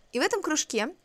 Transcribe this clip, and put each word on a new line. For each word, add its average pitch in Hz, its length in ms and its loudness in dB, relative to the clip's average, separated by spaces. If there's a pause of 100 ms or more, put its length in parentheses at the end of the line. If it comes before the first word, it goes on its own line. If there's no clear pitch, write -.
(140)
И 240 60 -2
в - 20 4
этом 403 200 2
кружке 302 640 -2